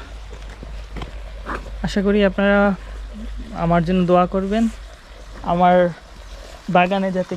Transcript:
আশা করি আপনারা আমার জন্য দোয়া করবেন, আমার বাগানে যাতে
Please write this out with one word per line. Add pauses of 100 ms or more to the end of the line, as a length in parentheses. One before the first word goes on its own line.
(1900)
আশা
করি
আপনারা (880)
আমার
জন্য
দোয়া
করবেন, (880)
আমার (800)
বাগানে
যাতে